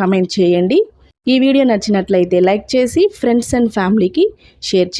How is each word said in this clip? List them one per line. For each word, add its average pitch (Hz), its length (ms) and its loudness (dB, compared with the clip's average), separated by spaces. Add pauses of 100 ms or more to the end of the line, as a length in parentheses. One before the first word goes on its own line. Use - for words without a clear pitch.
కామెంట్ 185 360 0
చేయండి. 180 420 2 (480)
ఈ 254 80 2 (100)
వీడియో 269 280 2
నచ్చినట్లయితే 190 680 0 (100)
లైక్ 214 160 -2 (100)
చేసి 254 300 0 (160)
friends 240 380 -2
and 233 180 0
ఫ్యామిలీకి 196 480 0 (440)
షేర్ 180 320 0